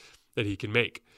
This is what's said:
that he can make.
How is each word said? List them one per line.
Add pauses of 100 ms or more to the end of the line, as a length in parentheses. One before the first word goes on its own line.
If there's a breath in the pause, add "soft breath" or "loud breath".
(360 soft breath)
that
he
can
make. (160 soft breath)